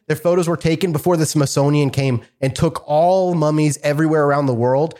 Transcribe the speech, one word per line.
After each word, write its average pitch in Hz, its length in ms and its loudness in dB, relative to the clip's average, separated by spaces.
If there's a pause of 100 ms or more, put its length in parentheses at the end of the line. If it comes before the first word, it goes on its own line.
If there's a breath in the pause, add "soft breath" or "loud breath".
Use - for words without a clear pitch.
their 151 120 -4
photos 175 300 0
were 165 100 -2
taken 165 340 -2
before 170 260 0
the 156 80 0
Smithsonian 143 640 0
came 135 320 -2 (180 loud breath)
and 131 160 -4
took - 320 -2
all 180 460 2
mummies 151 480 0
everywhere 151 440 0
around 143 200 0
the 131 80 0
world 131 460 0